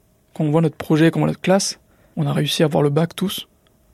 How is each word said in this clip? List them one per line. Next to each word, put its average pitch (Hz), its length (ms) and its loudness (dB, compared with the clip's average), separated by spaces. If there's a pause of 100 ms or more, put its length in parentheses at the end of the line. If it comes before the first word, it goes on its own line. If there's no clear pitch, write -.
(340)
Quand 170 100 -4
on 151 80 -2
voit 160 100 2
notre 160 160 0
projet, 160 340 2
quand 160 80 -2
on - 20 2
voit 151 60 0
notre 156 140 -6
classe, - 380 0 (360)
on 156 100 -2
a 143 80 -2
réussi 151 300 0
à - 20 2
avoir 151 160 0
le 147 80 2
bac 160 260 -2
tous, - 320 -8 (460)